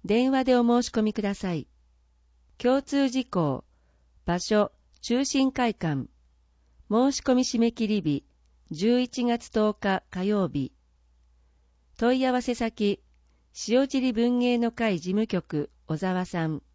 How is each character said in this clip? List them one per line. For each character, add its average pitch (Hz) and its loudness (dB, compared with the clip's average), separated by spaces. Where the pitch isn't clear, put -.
電 240 2
話 262 2
で 254 4
お 240 4
申 240 4
し - -6
込 220 0
み 214 0
く 202 -6
だ 202 -2
さ 180 -4
い。 - -6
共 262 2
通 277 2
事 247 -2
項、 151 -2
場 175 -2
所、 208 2
中 247 -2
心 269 2
会 240 0
館。 143 -4
申 254 2
し - -6
込 254 2
み 254 2
締 233 -2
め 233 2
切 220 -4
り 202 0
日、 147 -2
十 226 2
一 247 -4
月 233 -2
十 214 2
日 190 -2
火 185 -6
曜 202 0
日。 131 -4
問 247 2
い 262 0
合 254 2
わ 247 0
せ 240 -4
先、 214 -2
塩 262 4
尻 262 0
文 240 0
芸 247 2
の 233 0
会 214 -2
事 180 -6
務 214 0
局、 165 -4
小 156 -4
沢 185 -2
さ 165 -4
ん。 156 -6